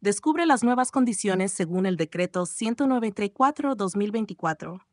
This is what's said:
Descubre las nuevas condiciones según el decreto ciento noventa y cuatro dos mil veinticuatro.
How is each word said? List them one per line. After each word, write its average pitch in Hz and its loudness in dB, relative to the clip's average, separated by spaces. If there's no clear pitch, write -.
Descubre 311 0
las 277 4
nuevas 247 2
condiciones 196 0
según 185 -2
el 185 0
decreto 175 -2
ciento 233 -2
noventa 226 0
y 202 -2
cuatro 277 0
dos 196 -4
mil 202 -2
veinticuatro. 180 -6